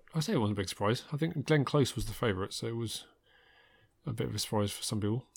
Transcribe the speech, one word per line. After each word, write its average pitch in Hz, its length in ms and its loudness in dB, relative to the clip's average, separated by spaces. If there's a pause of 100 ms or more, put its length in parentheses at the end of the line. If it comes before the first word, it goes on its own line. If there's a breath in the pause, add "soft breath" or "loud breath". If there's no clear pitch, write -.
(160)
I 165 40 0
say 185 140 0
it 160 60 4
wasn't 104 180 2
a 101 40 2
big 95 80 -4
surprise. 107 340 0 (100)
I 147 40 0
think 156 280 -2
Glenn 151 180 6
Close 131 320 2
was 107 100 -2
the 110 80 -4
favourite, 101 400 0
so - 140 -6
it 117 80 -4
was 117 300 -4 (1000)
a - 80 -4
bit 113 140 -2
of 113 80 -4
a 104 40 -2
surprise 104 320 0
for - 120 -10
some 110 160 -2
people. 104 260 0 (120)